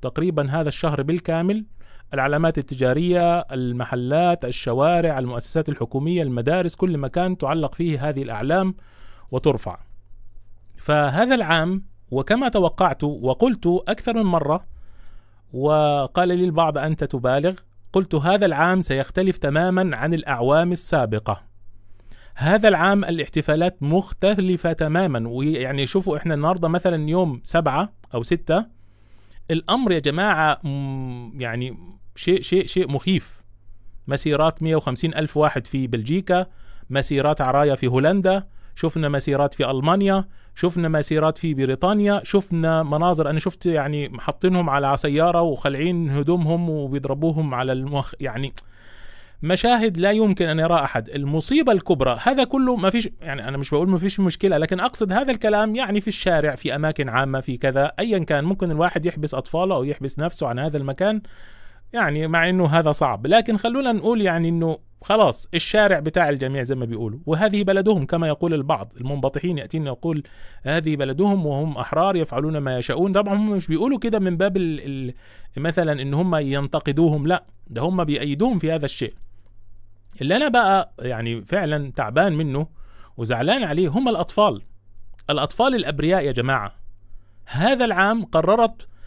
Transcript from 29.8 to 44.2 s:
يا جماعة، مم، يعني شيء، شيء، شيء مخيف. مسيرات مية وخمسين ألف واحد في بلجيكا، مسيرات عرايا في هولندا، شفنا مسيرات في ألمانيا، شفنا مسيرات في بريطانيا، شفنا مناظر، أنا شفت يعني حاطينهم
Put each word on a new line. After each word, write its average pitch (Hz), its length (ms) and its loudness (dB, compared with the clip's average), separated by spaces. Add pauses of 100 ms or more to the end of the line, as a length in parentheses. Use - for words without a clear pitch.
يا 165 80 2
جماعة، 156 640 2
مم، 135 800 -6
يعني 120 360 -6 (380)
شيء، 180 260 0
شيء، 185 240 0
شيء 156 260 -2
مخيف. - 520 -2 (640)
مسيرات 151 560 0
مية 160 120 2
وخمسين 151 380 -2
ألف 156 240 -2
واحد 143 300 2
في 131 200 -2
بلجيكا، 165 580 0 (440)
مسيرات 139 520 2
عرايا 139 340 4
في 131 120 0
هولندا، 185 560 4 (320)
شفنا 156 340 -2
مسيرات 139 440 0
في 131 180 0
ألمانيا، 190 540 2 (300)
شفنا 170 340 0
مسيرات 156 480 2
في 160 160 -2
بريطانيا، 190 720 2
شفنا 160 600 2
مناظر، 156 460 2
أنا 156 100 0
شفت - 260 -4
يعني 147 540 0
حاطينهم 175 500 0